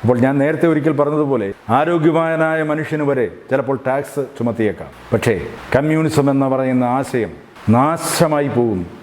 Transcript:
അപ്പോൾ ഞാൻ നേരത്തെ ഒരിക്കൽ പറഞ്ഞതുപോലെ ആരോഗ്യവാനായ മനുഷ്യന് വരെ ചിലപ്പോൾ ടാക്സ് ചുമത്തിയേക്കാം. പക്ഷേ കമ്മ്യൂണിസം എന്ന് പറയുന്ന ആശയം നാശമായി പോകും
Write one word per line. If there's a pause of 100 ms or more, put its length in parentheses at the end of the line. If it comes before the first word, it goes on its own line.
അപ്പോൾ
ഞാൻ
നേരത്തെ
ഒരിക്കൽ
പറഞ്ഞതുപോലെ (160)
ആരോഗ്യവാനായ
മനുഷ്യന്
വരെ
ചിലപ്പോൾ
ടാക്സ്
ചുമത്തിയേക്കാം. (240)
പക്ഷേ (360)
കമ്മ്യൂണിസം
എന്ന്
പറയുന്ന
ആശയം (380)
നാശമായി
പോകും (160)